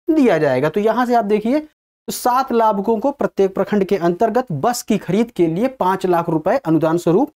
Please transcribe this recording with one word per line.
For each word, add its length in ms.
दिया 300
जाएगा। 300
तो 120
यहाँ 260
से 80
आप 120
देखिए 340
तो 520
सात 400
लाभुकों 460
को 140
प्रत्येक 420
प्रखंड 300
के 140
अंतर्गत 560
बस 280
की 160
खरीद 320
के 160
लिए 240
पाँच 360
लाख 220
रुपए 300
अनुदान 400
स्वरूप 380